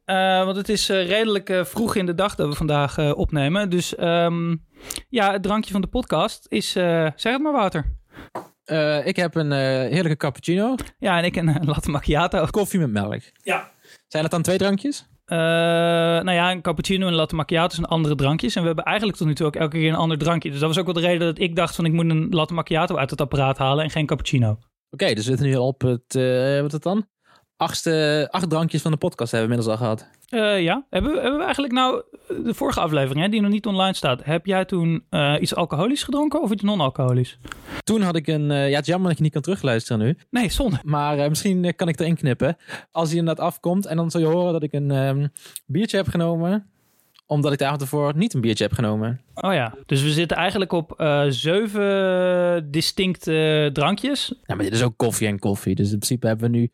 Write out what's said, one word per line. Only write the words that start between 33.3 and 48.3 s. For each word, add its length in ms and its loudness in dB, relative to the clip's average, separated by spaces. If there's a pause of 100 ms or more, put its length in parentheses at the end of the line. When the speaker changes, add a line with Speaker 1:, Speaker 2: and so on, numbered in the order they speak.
Speaker 1:
die 100 2
nog 100 4
niet 160 0
online 280 2
staat, 300 -2
heb 220 -2
jij 180 2
toen, 460 0
eh, 300 2
iets 140 -2
alcoholisch 480 0
gedronken 400 0
of 80 0
iets 120 -2
non-alcoholisch? 760 0 (460)
Speaker 2:
Toen 180 2
had 140 2
ik 100 -4
een, 240 0
eh, 180 2
ja, 80 2
het 40 2
is 60 -6
jammer 220 2
dat 80 2
je 60 -2
niet 100 2
kan 100 -2
terugluisteren 640 0
nu. 100 0 (140)
Speaker 1:
Nee, 200 0
zonde. 320 0
Speaker 2:
Maar, 360 0
eh, 100 2
misschien, 360 0
eh, 120 2
kan 120 0
ik 120 -2
erin 160 0
knippen. 400 0 (340)
Als 180 -2
hij 100 0
inderdaad 280 0
afkomt 400 -2
en 100 -4
dan 140 0
zul 100 0
je 60 4
horen 260 2
dat 100 -2
ik 100 -4
een, 180 -2
ehm, 360 0 (400)
biertje 300 -2
heb 120 0
genomen, 600 -2 (560)
omdat 260 2
ik 60 0
de 60 0
avond 160 0
ervoor 360 -2
niet 180 0